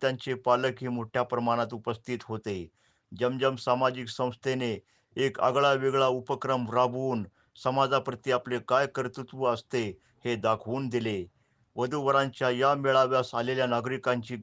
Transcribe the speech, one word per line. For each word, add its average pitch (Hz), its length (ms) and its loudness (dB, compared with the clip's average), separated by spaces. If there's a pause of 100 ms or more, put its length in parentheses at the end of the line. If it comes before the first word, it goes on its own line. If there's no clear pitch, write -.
त्यांचे 131 320 -2
पालकही 127 540 0
मोठ्या 123 360 -2
प्रमाणात 120 500 0
उपस्थित 113 500 -6
होते. 101 440 -6 (520)
जमजम 131 360 0
सामाजिक 127 520 0
संस्थेने 123 680 -2 (380)
एक 127 240 0
आगळा 139 340 4
वेगळा 135 340 2
उपक्रम 127 640 -2
राबवून 123 540 0 (380)
समाजाप्रती 131 680 0
आपले 123 360 0
काय 135 200 4
कर्तृत्व 131 600 -6
असते 117 400 -2 (380)
हे 120 100 0
दाखवून 110 540 -2
दिले. 113 360 -2 (500)
वधूवरांच्या 135 720 0
या 127 260 4
मेळाव्यास 131 600 2
आलेल्या 127 320 0
नागरिकांची 123 760 -2